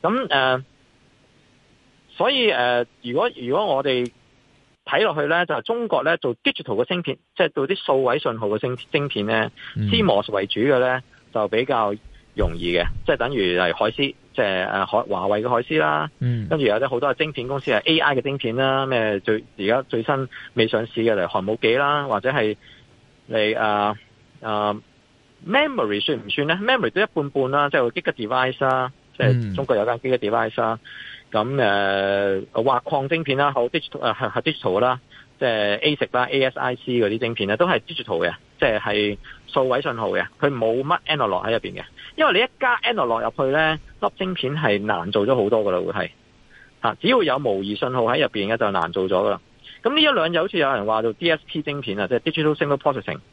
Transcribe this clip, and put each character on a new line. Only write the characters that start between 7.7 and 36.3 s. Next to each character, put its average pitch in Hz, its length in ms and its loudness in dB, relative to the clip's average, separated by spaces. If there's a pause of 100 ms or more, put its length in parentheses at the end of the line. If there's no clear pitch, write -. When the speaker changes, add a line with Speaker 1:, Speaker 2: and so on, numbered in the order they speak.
Speaker 1:
數 135 180 2
位 127 160 2
信 117 180 -2
號 113 100 -2
嘅 107 120 0
晶-， 123 180 -4 (140)
晶 143 160 0
片 107 180 -4
呢， 110 260 0 (240)
Speaker 2:
嗯。 107 140 -2
Speaker 1:
C 226 140 4
mos 104 280 2
為 98 160 0
主 104 140 -2
嘅 131 180 4
呢， 127 220 0 (320)
就 107 140 0
比 113 180 0
較 113 280 0 (420)
容 87 200 0
易 87 200 -2
嘅， 87 100 2 (200)
即 160 80 2
係 131 40 0
等 123 160 -2
於 92 240 2
係 90 160 2
海 110 180 0
思， - 60 -10
即 139 180 -2 (200)
係， 98 320 0
呃， 98 180 0
海-， 107 180 0
華 95 240 -2
為 104 160 0
嘅 123 60 -2
海 120 120 2
思 156 160 -2
啦， 151 320 0 (100)
Speaker 2:
嗯。 120 300 -2
Speaker 1:
跟 165 100 0
住 139 60 0
有 104 100 4
啲 127 140 0
好 123 100 -2
多 139 140 0
嘅 - 40 -6
晶 156 140 -2
片 127 160 -8
公 135 120 -4
司 135 120 -4
係 107 140 2
A 160 140 2
I 143 160 2
嘅 123 60 0
晶 139 160 -4
片 117 180 -2
啦， 135 300 2
咩 110 340 0
最， 110 240 0 (160)
而 98 80 -2
家 123 160 2
最 113 200 -4
新 135 240 -2 (280)
未 113 120 -2
上 113 200 -2
市 - 140 -4
嘅 113 120 2
嚟 92 140 0
寒 95 200 -2
武 110 100 -2
紀 113 200 2
啦， 143 300 0
或 110 120 0
者 127 120 -2
係 110 260 0 (680)
你， 110 260 0
呃， 107 420 0 (460)
呃， 104 400 -2 (680)
memory 180 540 0
算 135 160 -2
唔 104 120 -12
算 147 180 -2
呢？ 170 140 0
memory 226 280 2
都 180 120 0
一 214 120 2
半 143 160 -2
半 131 220 0
啦， 143 180 2
即 151 80 0
係 120 140 2
Giga - 220 -4
Device 127 520 -2
啦， 131 260 0 (280)
Speaker 2:
嗯。 123 220 4
Speaker 1:
即 107 100 -4
係 92 40 -4
中 - 100 -2
國 127 100 2
有 104 100 2
間 117 140 -2
Giga 127 180 0
Device 113 420 -2
啦。 113 200 0 (520)
咁， 127 300 0
呃， 98 800 2 (220)
挖 123 180 2
礦 139 260 -2
晶 165 160 -2
片 143 140 0
啦， 143 160 2
好 123 160 2
digital， - 320 -6
呃， 117 120 0
係， 113 200 -2
係 127 80 -2
digital 107 400 0
啦， 123 180 2 (400)
即 139 60 0
係 107 340 2
asic 147 320 0
啦、 123 140 2
A 135 180 2